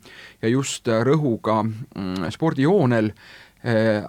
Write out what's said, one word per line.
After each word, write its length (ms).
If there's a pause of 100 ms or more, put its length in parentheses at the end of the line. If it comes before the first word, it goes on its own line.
(420)
ja 60
just 400
rõhuga, 760
mm, 640
spordihoonel, 840 (520)
eh, 440